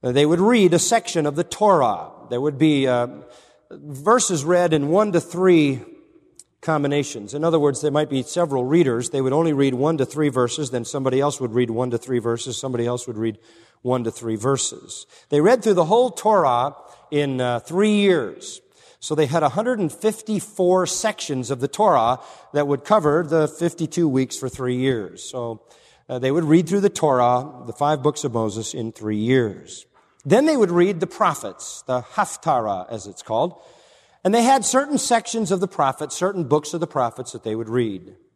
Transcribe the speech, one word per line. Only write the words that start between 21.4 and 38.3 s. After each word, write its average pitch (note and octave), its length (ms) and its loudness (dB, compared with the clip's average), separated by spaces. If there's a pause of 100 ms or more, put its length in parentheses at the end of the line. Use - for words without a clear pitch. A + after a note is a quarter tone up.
of C3 120 -4
the C#3 80 -2
Torah C3 500 2 (340)
that D3 140 0
would C#3+ 160 -2
cover E3+ 440 2
the D#3 200 2
fifty-two E3 640 -2
weeks C3 260 0
for C3 140 -8
three B2 260 -4
years. B2 480 -2
So, A#2 380 -8 (460)
uh, B2+ 120 -8
they C3 120 0
would E3 120 0
read D#3+ 260 4
through G3 120 2
the G3 80 4
Torah, B2+ 760 2
the A#2 80 -12
five C#3+ 300 0
books D3 200 0
of B2+ 100 -4
Moses, A2 420 -4
in A2+ 160 -6
three G#2+ 260 -4
years. A2+ 680 0 (380)
Then A#3 220 4
they D#4 100 2
would G3 140 2
read F3 280 2
the F3+ 80 -2
prophets, - 760 -4
the B2+ 160 -2
Haftarah, A#2 880 -2
as G#2 140 -10
it's G2+ 160 -18
called. C3+ 400 -2 (640)
And F#3+ 100 2
they A#3 80 4
had B3+ 240 4
certain C#4 320 0
sections A3+ 540 -2
of F#3+ 80 0
the F#3 80 -2
prophets, D3 480 -2
certain F#3 300 -2
books D3 280 0
of E3+ 60 -6
the D#3+ 80 -4
prophets B2 460 -4
that A2+ 100 -14
they A2 120 -4
would A2+ 140 -6
read. G2+ 460 -4 (200)